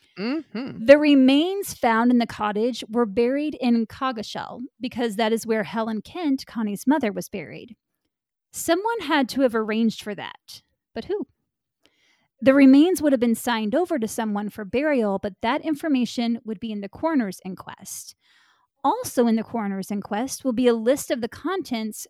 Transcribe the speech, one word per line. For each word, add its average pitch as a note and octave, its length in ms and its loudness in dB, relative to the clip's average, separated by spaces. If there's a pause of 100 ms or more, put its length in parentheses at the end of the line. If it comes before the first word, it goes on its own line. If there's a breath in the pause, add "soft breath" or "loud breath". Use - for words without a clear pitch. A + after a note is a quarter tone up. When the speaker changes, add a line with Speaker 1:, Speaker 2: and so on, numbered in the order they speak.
(180)
Speaker 1:
Mm-hmm. A#3+ 680 -8
Speaker 2:
The C#4 120 8
remains D4 760 4
found A#3 380 2
in B3 80 4
the A#3 80 -2
cottage G#3+ 640 -4
were A#3+ 160 0
buried B3+ 500 -2
in A#3 300 0
Coggeshall, - 760 -8 (180)
because A#3 380 -4
that A3 160 2
is A3+ 120 -2
where A3 180 -2
Helen A3 380 -6
Kent, C#4+ 440 -4
Connie's G#3 420 -6
mother, B3+ 240 2
was F3+ 180 -8
buried. D#3+ 460 -14 (800)
Someone G#4 480 0
had C#4+ 280 0
to C4 120 -2
have A#3+ 140 2
arranged A3 460 0
for G#3 140 -10
that, - 460 -14 (320)
but A3+ 120 -10
who? F#4+ 220 -4 (1120)
The B3+ 120 6
remains C#4+ 480 8
would D4 120 4
have C4 60 4
been A#3 160 2
signed A3 400 -2
over E4+ 240 0
to A3 80 -4
someone G#3 420 -4
for G#3+ 160 -12
burial, A3+ 540 0
but G3+ 220 -6
that B3 200 -2
information B3 800 -2
would G#3+ 160 -8
be A3+ 120 -8
in G#3 100 -8
the G3 80 -10
coroner's C4 560 -2
inquest. - 720 -14 (680)
Also D4+ 420 0
in A3+ 100 2
the A3+ 80 -2
coroner's G3 460 -6
inquest G#3 560 -6
will B3+ 80 0
be A#3+ 140 2
a A#3+ 60 6
list A#3 360 0
of C#4+ 100 -2
the A3 80 -6
contents B3 840 -6